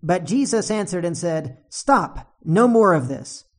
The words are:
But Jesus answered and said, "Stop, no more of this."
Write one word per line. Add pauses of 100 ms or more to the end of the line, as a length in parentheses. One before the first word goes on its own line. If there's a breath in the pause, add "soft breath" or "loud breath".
But
Jesus
answered
and
said, (100)
"Stop, (100)
no
more
of
this." (140)